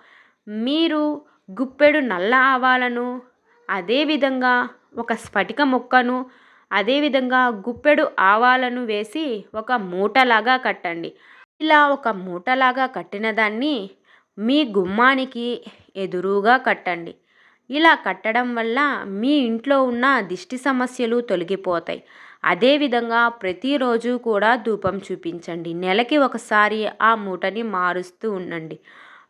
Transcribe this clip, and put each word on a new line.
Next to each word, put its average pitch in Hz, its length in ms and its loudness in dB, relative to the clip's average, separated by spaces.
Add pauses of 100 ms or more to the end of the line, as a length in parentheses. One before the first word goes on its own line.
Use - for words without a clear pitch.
(480)
మీరు 302 720 -2 (300)
గుప్పెడు 269 480 2
నల్ల 214 360 0
ఆవాలను, 254 880 2 (480)
అదేవిధంగా 254 1000 0 (300)
ఒక 233 140 -4
స్ఫటిక 220 500 -2
ముక్కను, 254 640 0 (460)
అదేవిధంగా 254 760 2
గుప్పెడు 240 640 0 (100)
ఆవాలను 247 640 4
వేసి 214 600 -4 (100)
ఒక 220 180 -6
మూటలాగా 214 840 2
కట్టండి. 175 560 -6 (480)
ఇలా 302 280 6
ఒక 277 200 0
మూటలాగా 247 800 0
కట్టిన 208 440 -6
దాన్ని 220 600 -2 (480)
మీ 269 260 2
గుమ్మానికి 240 1000 0 (340)
ఎదురుగా 196 600 0
కట్టండి. 180 580 -4 (560)
ఇలా 311 240 4
కట్టడం 233 600 -2
వల్ల 233 520 -2
మీ 208 300 -2
ఇంట్లో 262 460 2
ఉన్న 247 380 0
దిష్టి 185 360 -8
సమస్యలు 247 640 -2
తొలగిపోతాయి. 180 800 -4 (420)
అదేవిధంగా 233 840 2
ప్రతిరోజు 233 880 -2
కూడా 226 400 2
ధూపం 202 440 -2 (120)
చూపించండి. 170 600 -8
నెలకి 196 420 0
ఒకసారి 214 720 2 (140)
ఆ 220 120 6
మూటని 190 480 -4
మారుస్తూ 185 680 -4
ఉండండి. 170 460 -8 (520)